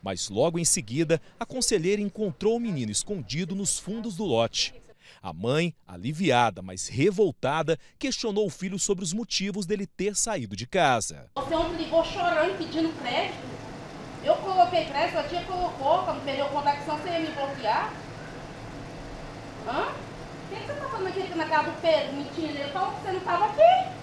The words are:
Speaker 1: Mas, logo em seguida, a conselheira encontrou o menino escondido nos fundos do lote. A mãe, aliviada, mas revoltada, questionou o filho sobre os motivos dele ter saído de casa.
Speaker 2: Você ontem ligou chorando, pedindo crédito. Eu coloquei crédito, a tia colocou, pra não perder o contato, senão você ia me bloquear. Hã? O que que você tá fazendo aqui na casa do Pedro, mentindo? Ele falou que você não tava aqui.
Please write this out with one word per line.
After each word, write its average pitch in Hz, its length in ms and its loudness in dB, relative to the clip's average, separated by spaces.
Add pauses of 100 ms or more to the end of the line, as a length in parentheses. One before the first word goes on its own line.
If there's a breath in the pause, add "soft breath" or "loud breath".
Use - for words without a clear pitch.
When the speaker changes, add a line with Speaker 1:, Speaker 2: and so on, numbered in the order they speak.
Speaker 1:
Mas, 95 260 -4
logo 151 300 2
em 170 60 0
seguida, 147 560 2 (180 soft breath)
a 233 80 -4
conselheira 208 560 2
encontrou 208 540 0
o 240 40 0
menino 147 320 0
escondido 160 600 -4
nos 196 240 -2
fundos 214 380 -6
do 214 80 -2
lote. 117 500 2 (480 loud breath)
A 90 100 -8
mãe, 139 420 0 (120)
aliviada, 120 760 2
mas 92 280 -8
revoltada, 160 880 2 (200 soft breath)
questionou 214 480 0
o 170 40 -2
filho 190 280 -6
sobre 196 260 0
os 160 80 -2
motivos 202 520 -2
dele 202 220 -2
ter 196 300 -4
saído 123 400 -2
de 113 100 -6
casa. 123 680 2
Speaker 2:
Você 285 180 -2
ontem 330 300 0
ligou 330 200 4
chorando, 349 540 2
pedindo 320 420 0
crédito. 269 380 -2 (880)
Eu 285 120 6
coloquei 359 480 4
crédito, 302 340 0
a 294 40 0
tia 339 220 -4
colocou, 359 600 2
pra 330 100 0
não 262 100 -8
perder 269 180 -2
o 277 60 0
contato, 285 340 0
senão 302 160 -2
você 302 100 -6
ia 339 120 0
me 320 80 -2
bloquear. 277 680 -2 (1700)
Hã? 415 220 -2
O - 640 -10
que 453 80 -8
que - 60 -10
você 571 80 -6
tá 554 140 -6
fazendo 427 200 -2
aqui 370 280 -4
na 320 120 0
casa 311 220 4
do 320 100 -8
Pedro, 302 360 2
mentindo? 285 420 -4
Ele 285 140 -4
falou 381 200 0
que - 100 -8
você 392 100 -4
não 370 80 -2
tava 359 260 2
aqui. 698 420 8 (140)